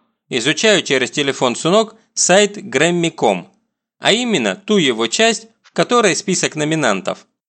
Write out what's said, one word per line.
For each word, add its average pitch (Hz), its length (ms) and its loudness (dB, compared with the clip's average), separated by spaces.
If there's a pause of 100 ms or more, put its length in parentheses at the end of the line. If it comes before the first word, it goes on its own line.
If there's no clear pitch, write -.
(280)
изучаю 151 540 0
через 127 280 0
телефон 139 440 -2
Сунок 208 400 0 (200)
сайт 202 420 2
Грэмми 160 540 0
ком, 101 420 -2 (460)
а 156 140 0
именно 190 440 0
ту 208 220 0
его 139 280 0
часть, 226 400 0 (160)
в - 100 -20
которой 190 440 0
список 160 400 -4
номинантов. 127 720 -2 (220)